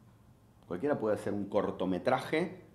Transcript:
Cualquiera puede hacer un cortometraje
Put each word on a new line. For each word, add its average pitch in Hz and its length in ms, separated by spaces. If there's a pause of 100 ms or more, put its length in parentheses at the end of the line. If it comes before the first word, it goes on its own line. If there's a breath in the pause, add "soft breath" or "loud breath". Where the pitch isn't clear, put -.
(680)
Cualquiera 117 320
puede 107 160
hacer 104 180
un 101 120
cortometraje 95 1120 (180)